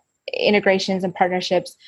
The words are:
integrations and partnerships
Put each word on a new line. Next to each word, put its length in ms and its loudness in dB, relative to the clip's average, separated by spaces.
integrations 680 2
and 100 -4
partnerships 640 -2